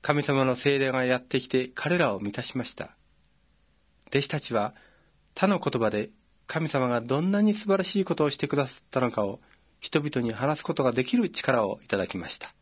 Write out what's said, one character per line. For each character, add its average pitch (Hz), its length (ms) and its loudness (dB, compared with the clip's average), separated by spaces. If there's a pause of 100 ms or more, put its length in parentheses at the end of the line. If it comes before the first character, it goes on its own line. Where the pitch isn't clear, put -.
神 147 220 2
様 135 200 2
の 127 120 2
聖 139 240 2
霊 135 100 2
が 127 140 0
や 127 140 2
っ - 40 -4
て 131 180 -2
き - 60 -14
て 127 260 0
彼 170 240 0
ら 135 180 2
を 95 40 -4
満 101 140 -4
た 123 100 -6
し - 160 -6
ま 120 60 -4
し - 100 -12
た。 - 160 -10 (1200)
弟 - 120 2
子 - 80 -4
た 147 120 -2
ち - 120 -8
は 107 220 0 (600)
他 190 120 2
の 196 140 2
言 127 200 -2
葉 110 100 2
で 104 200 -2 (380)
神 160 200 -2
様 127 200 2
が 120 120 2
ど 131 200 0
ん 185 100 2
な 202 100 2
に 208 140 4
素 208 120 -6
晴 196 100 4
ら 190 80 0
し 196 160 0
い 185 40 2
こ 170 120 -2
と 156 80 2
を 143 60 2
し - 60 -6
て 151 120 -4
く 143 80 0
だ 139 100 2
さ - 140 -16
っ - 100 -20
た - 80 -2
の 123 140 2
か 107 120 0
を 98 140 -4 (420)
人 - 220 0
々 131 240 -2
に 113 80 -4
話 127 260 -2
す - 20 -12
こ 160 120 -4
と 147 80 0
が 127 80 6
で 127 140 0
き 247 120 0
る 214 140 2
力 120 360 2
を - 180 -4
い - 20 -20
た 98 120 0
だ 92 100 0
き - 80 -8
ま 87 120 -6
し - 100 -8
た。 - 240 -14